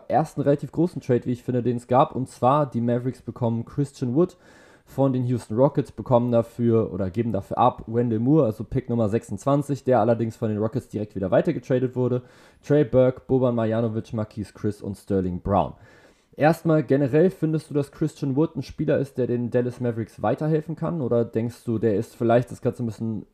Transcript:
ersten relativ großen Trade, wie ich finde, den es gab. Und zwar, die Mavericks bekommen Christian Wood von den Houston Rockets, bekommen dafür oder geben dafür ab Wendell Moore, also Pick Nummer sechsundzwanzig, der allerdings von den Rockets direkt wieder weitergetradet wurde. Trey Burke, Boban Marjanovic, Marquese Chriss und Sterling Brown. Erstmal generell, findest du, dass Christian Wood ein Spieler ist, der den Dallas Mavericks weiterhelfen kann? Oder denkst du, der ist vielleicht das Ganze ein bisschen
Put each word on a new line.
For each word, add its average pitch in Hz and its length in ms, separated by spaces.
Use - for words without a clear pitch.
ersten 147 320
relativ 143 320
großen 160 300
Trade, 120 240
wie 127 80
ich 120 100
finde, 123 180
den 120 140
es 120 120
gab. 131 280
Und 131 140
zwar, 139 400
die 120 100
Mavericks 120 420
bekommen 117 440
Christian 135 500
Wood 180 220
von 135 260
den 127 140
Houston 117 320
Rockets, 139 340
bekommen 120 400
dafür 117 640
oder 92 160
geben 113 240
dafür - 240
ab - 300
Wendell 113 320
Moore, 139 260
also 110 180
Pick - 240
Nummer 117 220
sechsundzwanzig, 135 760
der 123 160
allerdings 113 380
von 117 100
den 107 120
Rockets 110 280
direkt 107 280
wieder 92 160
weitergetradet 127 640
wurde. 127 240
Trey 147 200
Burke, 127 420
Boban 127 280
Marjanovic, 113 580
Marquese 107 400
Chriss - 280
und 101 140
Sterling 92 460
Brown. 90 320
Erstmal 156 460
generell, 143 460
findest 156 400
du, 143 40
dass 143 200
Christian 143 420
Wood 156 220
ein 139 40
Spieler 151 360
ist, 135 200
der 127 80
den 120 260
Dallas 123 280
Mavericks 113 420
weiterhelfen 156 540
kann? 165 240
Oder 120 240
denkst 117 400
du, 113 160
der 107 160
ist 113 180
vielleicht 120 380
das - 100
Ganze 123 220
ein 117 40
bisschen 110 460